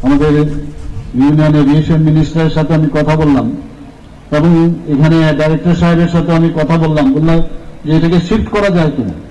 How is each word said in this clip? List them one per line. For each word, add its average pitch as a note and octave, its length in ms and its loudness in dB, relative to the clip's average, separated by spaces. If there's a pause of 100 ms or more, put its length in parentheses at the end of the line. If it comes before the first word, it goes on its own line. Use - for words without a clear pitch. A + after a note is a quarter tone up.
আমাদের C#3+ 300 2 (800)
ইউনিয়ন D3+ 400 2
এভিয়েশন D3+ 460 2
মিনিস্টারের D#3 500 2
সাথে D#3+ 220 0
আমি D#3 200 0
কথা D3+ 220 0
বললাম C#3+ 420 0 (720)
এবং E3 440 2 (120)
এখানে D#3 500 2
ডাইরেক্টর D#3 380 0
সাহেবের E3+ 320 2
সাথে E3+ 240 -2
আমি E3 240 2
কথা D#3 220 0
বললাম, D3+ 360 0
বললাম E3 280 2 (440)
যে D3+ 120 2
এটাকে E3 220 2 (100)
শিফট A3 200 -2
করা G3+ 200 0
যায় E3 220 0
কিনা। G2+ 220 -6 (180)